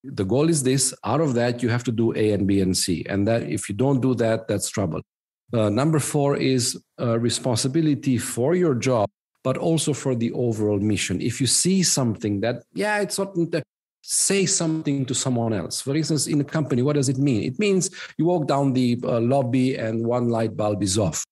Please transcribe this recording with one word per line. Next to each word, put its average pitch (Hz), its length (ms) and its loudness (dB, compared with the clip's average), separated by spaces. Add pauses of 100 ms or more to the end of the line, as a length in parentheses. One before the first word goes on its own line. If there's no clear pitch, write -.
the 107 220 -4
goal 135 240 2
is 151 120 0
this. 131 320 0 (100)
Out 135 180 0
of 143 120 0
that, 120 280 0
you 120 80 0
have 120 140 -2
to 127 80 -2
do 113 220 0
A 107 180 2
and 98 140 0
B 98 140 4
and 90 160 2
C. 87 320 -2
And 101 180 0
that 113 180 2
if - 240 -6
you - 60 -6
don't 131 260 2
do 127 160 2
that, 113 300 0
that's 101 220 -2
trouble. 85 320 -4 (540)
Uh, 107 160 2
number 143 300 2
four 143 360 0
is, 131 420 0 (220)
uh, 117 180 0
responsibility 131 1000 0
for 131 360 0
your 175 200 2
job, 117 340 2 (360)
but 135 120 0
also 165 360 0
for 135 240 -2
the 117 160 -2
overall 107 480 0
mission. 98 400 0
If - 200 -4
you 131 60 2
see 185 360 2
something 107 580 0
that, 120 240 -4 (100)
yeah, 208 260 -2
it's 196 180 -4
not, 196 160 -4 (680)
say - 420 0
something 160 600 0
to 131 80 -4
someone 117 380 0
else. 87 280 -4
For 135 140 -4
instance, 156 320 0
in 147 140 0
a 139 40 0
company, 143 380 0
what 147 120 2
does 139 140 2
it 131 100 0
mean? 135 260 2
It 127 140 -4
means 196 320 2 (280)
you 156 80 2
walk 175 220 2
down 139 240 2
the, 123 320 2
uh, 120 160 0
lobby 127 560 2
and 113 280 -2
one 120 240 0
light 113 280 0
bulb 104 260 0
is 98 160 0
off. 90 340 0